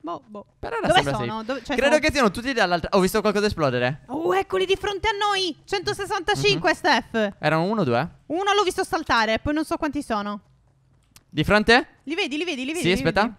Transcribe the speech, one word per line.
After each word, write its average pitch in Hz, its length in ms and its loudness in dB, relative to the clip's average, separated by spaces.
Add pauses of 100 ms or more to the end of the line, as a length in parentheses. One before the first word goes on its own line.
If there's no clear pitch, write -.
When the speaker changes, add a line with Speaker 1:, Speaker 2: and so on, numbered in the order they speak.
Speaker 1:
Boh, 311 260 -12
boh. 208 200 -18 (120)
Speaker 2:
per - 140 -8
ora 440 140 -4
Speaker 1:
Dove 311 160 4
Speaker 2:
sembra 277 160 -2
Speaker 1:
sono? - 140 -4
Speaker 2:
safe. 220 120 -8
Speaker 1:
Dove, 262 180 -6
cioè, 285 140 -4
Speaker 2:
Credo 269 180 4
Speaker 1:
sono 302 120 6
Speaker 2:
che 311 60 2
siano 247 180 4
tutti 240 240 -6
dall'altra. 180 380 0
Ho 196 80 6
visto 190 200 2
qualcosa 208 260 0
esplodere. 135 600 0
Speaker 1:
Oh, 330 280 -2
eccoli 381 300 -2
di 370 120 0
fronte 403 320 -4
a 440 40 0
noi! 403 420 -2 (100)
Centosessantacinque, 392 1040 0
Speaker 2:
Mhm. 311 60 4
Speaker 1:
Steph! 226 640 0
Speaker 2:
Erano 160 260 2
uno 214 180 -2
o - 20 2
due? 127 240 0 (180)
Speaker 1:
Uno 392 280 -2
l'ho 415 100 4
visto 370 200 -2
saltare, 233 560 0
poi 294 120 -2
non 302 140 0
so 330 100 -4
quanti 294 260 -4
sono. 208 380 -6 (880)
Speaker 2:
Di 147 160 -2
fronte? 214 420 4 (180)
Speaker 1:
Li 285 100 -8
vedi, 311 240 -4
li 339 60 -4
vedi, 320 200 -6
li 269 80 -6
vedi, 262 80 -6
Speaker 2:
Sì, 220 60 0
Speaker 1:
li 175 80 4
Speaker 2:
aspetta. 240 280 0
Speaker 1:
vedi? 226 160 -2